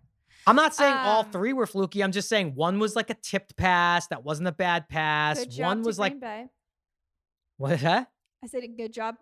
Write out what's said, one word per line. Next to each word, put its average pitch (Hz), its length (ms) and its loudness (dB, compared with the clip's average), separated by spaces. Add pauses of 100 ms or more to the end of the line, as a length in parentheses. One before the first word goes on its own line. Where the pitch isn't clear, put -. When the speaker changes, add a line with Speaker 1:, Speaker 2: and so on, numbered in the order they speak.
(480)
Speaker 1:
I'm 226 100 6
not 302 180 4
saying 277 220 4
all 220 280 4
Speaker 2:
Um, 214 80 -14
Speaker 1:
three 202 200 -2
were 247 140 0
fluky. 196 360 -2
I'm 190 100 0
just 190 160 -4
saying 180 260 0
one 170 240 0
was, 214 180 0
like, 220 140 0
a 220 40 -6
tipped - 420 -6
pass. 175 500 2
That 127 180 -8
wasn't 156 240 -2
a 170 40 0
bad 170 360 0
pass. 151 520 0
Speaker 2:
Good 139 100 -8
job 139 160 -4
Speaker 1:
One 208 160 0
Speaker 2:
to 226 40 -4
Speaker 1:
was, 202 120 -2
like, 202 140 0
Speaker 2:
Green 277 80 -14
Bay. 226 260 -12 (1120)
Speaker 1:
What 139 140 -2
is 131 100 0
that? 190 280 2 (320)
Speaker 2:
I 247 40 -12
said 247 160 -8
a 233 60 -12
good 226 260 -10
job 226 280 -6